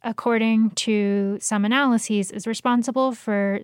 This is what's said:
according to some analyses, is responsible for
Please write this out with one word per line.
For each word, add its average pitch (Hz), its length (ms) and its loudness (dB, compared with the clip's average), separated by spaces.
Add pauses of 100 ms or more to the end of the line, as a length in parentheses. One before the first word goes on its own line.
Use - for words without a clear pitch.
according 226 680 2
to 202 680 0
some 202 240 -2
analyses, 226 640 0
is 208 160 -8
responsible 247 680 0
for 202 520 -2